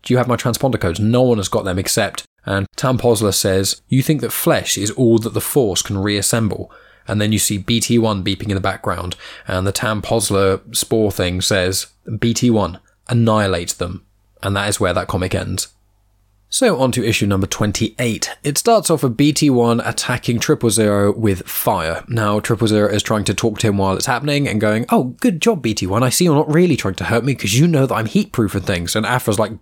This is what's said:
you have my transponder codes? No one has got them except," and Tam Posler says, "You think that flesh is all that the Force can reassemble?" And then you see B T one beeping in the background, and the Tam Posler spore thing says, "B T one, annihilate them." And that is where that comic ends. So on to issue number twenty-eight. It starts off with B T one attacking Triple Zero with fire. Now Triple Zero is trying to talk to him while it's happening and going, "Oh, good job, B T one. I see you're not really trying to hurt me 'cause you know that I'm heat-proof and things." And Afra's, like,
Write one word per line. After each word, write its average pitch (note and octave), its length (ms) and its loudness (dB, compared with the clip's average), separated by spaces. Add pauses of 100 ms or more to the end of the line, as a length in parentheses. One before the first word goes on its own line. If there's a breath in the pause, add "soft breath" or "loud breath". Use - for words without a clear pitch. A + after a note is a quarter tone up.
you B2 100 2
have A#2+ 100 2
my A#2 80 2
transponder A#2+ 440 -2
codes? F2 200 -2
No A2+ 220 2
one A#2+ 160 4
has F#2+ 100 -4
got G#2+ 160 -2
them F#2+ 140 -2
except," G2 460 -2 (200)
and G2 220 -2 (100)
Tam C3 220 -2
Posler G#2+ 340 2
says, F#2+ 560 0
"You C3 140 2
think D3 200 0
that A#2 100 -6
flesh - 480 -2
is G#2 100 -2
all A2+ 300 4
that A2 160 -6
the A2 60 -2
Force G#2 420 0
can G2+ 160 -4
reassemble?" G#2 720 -2 (360 loud breath)
And G#2 140 -2
then G#2+ 100 0
you G#2+ 60 2
see G2+ 220 -2
B A#2 200 0
T A#2 200 2
one G#2+ 240 0
beeping G2+ 260 -4
in G2 60 0
the F#2+ 60 -2
background, F#2 540 -4 (320 loud breath)
and F#2 200 -2
the G2 40 -2
Tam G#2+ 300 -2
Posler G2 600 0 (140)
spore G#2+ 360 0
thing F2+ 280 -2
says, F#2 460 -2 (340)
"B A#2 140 2
T B2 160 2
one, G2 300 0 (300)
annihilate G#2+ 680 2
them." F2+ 240 -8 (400)
And G2 140 -2
that G2+ 140 -2
is - 100 -2
where F2+ 140 0
that F2+ 140 -2
comic F#2 280 -2
ends. F#2 320 -4 (840)
So G3 300 2
on C3 120 2
to A#2 120 -2
issue A2 220 0
number G2 220 0
twenty-eight. G#2+ 840 -2 (140)
It C#3+ 160 -2
starts G#3+ 320 2
off D3 100 0
with A#2+ 160 0
B C#3+ 160 4
T D3 160 2
one A#2+ 300 4
attacking A#2+ 580 -4
Triple B2 320 2
Zero G2+ 420 2
with G2 360 0
fire. E2+ 600 -2
Now G#2+ 320 0
Triple A2+ 280 0
Zero G#2 260 2
is G#2 80 0
trying G#2+ 220 -2
to G#2 100 0
talk G#2 240 -2
to A2+ 100 0
him G2+ 100 0
while F#2+ 180 0
it's - 100 -4
happening C#3+ 420 -2
and G#2 140 -2
going, G#2+ 280 0
"Oh, C#3 300 0
good F#3+ 220 0
job, G#3 220 0
B A2+ 100 0
T G2 140 -4
one. G#2+ 160 0
I B2+ 60 2
see F3+ 160 0
you're D3+ 100 4
not D3 180 2
really E3+ 220 4
trying G2 180 -2
to F2+ 120 -6
hurt A2+ 200 0
me C#3 80 0
'cause G#2 220 -2
you D#3 120 6
know C3+ 200 2
that F#2+ 80 0
I'm A2+ 100 -2
heat-proof A#2+ 480 0
and G2 100 -2
things." F2 320 -2
And A2 80 -2
Afra's, A2+ 360 0
like, A2 220 0